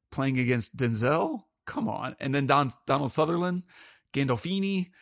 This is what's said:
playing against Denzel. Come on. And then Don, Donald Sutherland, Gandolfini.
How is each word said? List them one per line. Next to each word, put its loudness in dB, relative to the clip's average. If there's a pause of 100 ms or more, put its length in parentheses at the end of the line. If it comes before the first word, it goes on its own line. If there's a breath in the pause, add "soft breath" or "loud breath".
(100)
playing 0
against 0
Denzel. 0 (240)
Come -4
on. -6
And -2
then 0
Don, 4 (140)
Donald 0
Sutherland, 0 (500 loud breath)
Gandolfini. 0 (120)